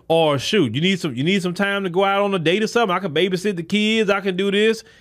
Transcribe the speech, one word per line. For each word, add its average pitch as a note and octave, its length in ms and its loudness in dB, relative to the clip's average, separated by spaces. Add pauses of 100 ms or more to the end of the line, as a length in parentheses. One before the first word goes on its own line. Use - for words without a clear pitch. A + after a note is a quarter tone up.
Or, D#3+ 300 4
"Shoot, C3 380 0
you C#3+ 60 -2
need F#3 180 2
some, C#3+ 160 -6
you B2+ 80 -2
need F#3+ 180 2
some F3+ 140 -4
time G3+ 280 -2
to F#3+ 60 -4
go F3+ 140 0
out G3 180 2
on G3+ 140 0
a F3+ 40 -2
date E3+ 220 0
or G#3+ 60 0
something. G#3+ 280 0
I F#3 40 -2
can F#3 120 -6
babysit F#3 440 -2
the E3+ 80 -6
kids. G#3+ 480 0
I G3 100 0
can F#3+ 160 -4
do G3 140 0
this G#3+ 320 2 (180)